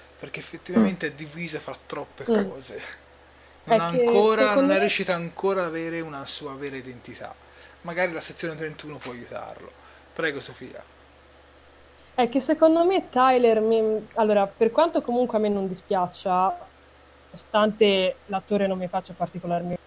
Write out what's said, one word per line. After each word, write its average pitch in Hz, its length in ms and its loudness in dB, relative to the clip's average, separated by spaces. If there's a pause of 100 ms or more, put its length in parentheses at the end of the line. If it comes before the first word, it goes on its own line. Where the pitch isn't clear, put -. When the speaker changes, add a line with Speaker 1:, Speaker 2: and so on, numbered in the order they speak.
(200)
Speaker 1:
perché 143 200 -12
effettivamente 165 680 0
Speaker 2:
Mm. - 20 -2
Speaker 1:
è 139 40 -16
diviso 151 460 -10
fra 135 160 -12 (100)
troppe 143 440 -12
Speaker 3:
Mm. 202 200 2
Speaker 1:
cose. - 320 -14 (840)
Non 226 140 4
Speaker 3:
È - 20 0
Speaker 1:
ha 170 100 -2
Speaker 3:
che 254 120 0
Speaker 1:
ancora, 226 440 6
Speaker 3:
secondo 269 140 4
Speaker 1:
non 277 100 4
è - 20 6
Speaker 3:
me 285 60 4
Speaker 1:
riuscita 196 360 0
ancora 185 460 -2
ad 170 60 -2
avere 165 340 -6
una 151 240 -10
sua 143 280 -12
vera 135 220 -10
identità. 123 580 -14 (480)
Magari 175 300 -4
la 160 100 -8
sezione 160 340 -8
trentuno 151 420 -12
può 127 140 -12
aiutarlo. 113 600 -14 (420)
Prego, 151 280 -4
Sofia. - 420 -16 (1300)
Speaker 3:
È 247 140 2
che 262 140 0
secondo 320 440 4
me 370 240 0
Tyler 247 520 6
mi... 220 540 0
allora, 214 300 4
per 226 260 0
quanto 320 300 2
comunque 240 360 0
a 214 40 2
me 214 80 0
non 196 180 -2
dispiaccia, 185 1000 -2 (580)
nonostante 202 1000 2
l'attore 196 420 0
non 190 100 0
mi 185 100 -4
faccia 185 260 -6
particolarmente 175 720 -4